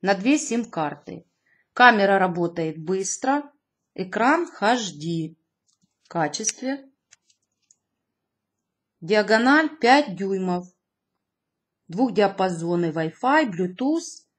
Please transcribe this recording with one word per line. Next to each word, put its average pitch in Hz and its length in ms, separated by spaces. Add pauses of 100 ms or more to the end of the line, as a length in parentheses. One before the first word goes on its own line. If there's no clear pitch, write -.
На 196 120
две 220 220
сим-карты. 175 880 (480)
Камера 202 460
работает 170 580
быстро. 190 720 (440)
Экран 233 520
в - 160
H 214 300
D 160 420 (760)
качестве. 226 800 (2000)
Диагональ 226 760
пять 254 360
дюймов. 185 540 (1200)
Двухдиапазонный 175 1040
Wi-Fi, 240 580
Bluetooth. 190 760 (120)